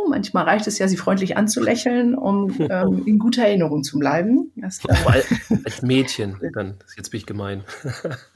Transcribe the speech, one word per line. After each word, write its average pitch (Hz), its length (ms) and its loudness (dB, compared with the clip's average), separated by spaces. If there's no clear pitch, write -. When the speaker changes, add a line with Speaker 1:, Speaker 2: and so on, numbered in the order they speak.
Speaker 1:
Manchmal 196 360 0
reicht 202 220 2
es 208 120 -4
ja, 190 100 2
sie 190 80 2
freundlich 190 400 0
anzulächeln, 240 800 2
um, 202 360 0
Speaker 2:
<laughs> 170 200 -2
Speaker 1:
ähm, 185 360 0
in 214 120 4
guter 233 260 2
Erinnerung 165 380 2
zu - 160 -4
bleiben. 165 580 2
Das, 190 300 -10
äh, - 100 4
Speaker 2:
Vor 135 160 4
allem 131 120 4
als - 180 -8
Mädchen, 123 580 0
dann, 98 220 -6
jetzt 104 140 -14
bin 117 80 -8
ich - 80 -12
gemein. 101 380 -8
<laughs> 127 140 -8